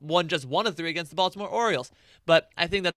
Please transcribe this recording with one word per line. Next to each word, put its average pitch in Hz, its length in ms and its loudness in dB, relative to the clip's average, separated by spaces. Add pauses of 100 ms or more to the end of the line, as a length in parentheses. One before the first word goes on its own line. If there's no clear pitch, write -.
won 165 260 2
just 156 180 -2
one 170 220 0
of 190 80 -4
three 165 140 -6
against 165 220 -6
the 160 40 -12
Baltimore 185 320 -2
Orioles. 208 440 0 (340)
But 165 320 4
I 170 100 0
think 190 160 -2
that 175 140 0